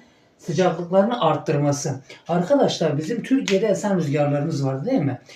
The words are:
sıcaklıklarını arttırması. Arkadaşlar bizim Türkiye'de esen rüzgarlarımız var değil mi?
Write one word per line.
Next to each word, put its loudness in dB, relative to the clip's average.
sıcaklıklarını 0
arttırması. 0
Arkadaşlar 2
bizim -4
Türkiye'de 0
esen 0
rüzgarlarımız 0
var -2
değil 0
mi? -2